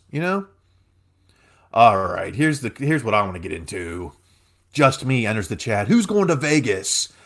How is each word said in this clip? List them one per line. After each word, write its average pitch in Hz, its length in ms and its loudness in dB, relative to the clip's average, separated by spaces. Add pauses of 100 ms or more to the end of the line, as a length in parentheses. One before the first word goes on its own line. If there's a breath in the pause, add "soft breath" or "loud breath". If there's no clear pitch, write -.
(120)
you 143 80 -6
know? 190 280 -2 (1200 soft breath)
All 104 360 6
right, 90 280 -6
here's 147 260 0
the, 117 160 -6
here's 143 260 -2
what 110 100 0
I 107 80 2
wanna 92 180 -4
get 87 140 -8
into. 85 600 -10 (600)
Just 135 320 2
Me 123 200 0
enters 107 220 -2
the 110 80 -6
chat. 104 320 -2
"Who's 208 200 4
going 208 200 2
to 165 80 2
Vegas? 123 760 0 (160 soft breath)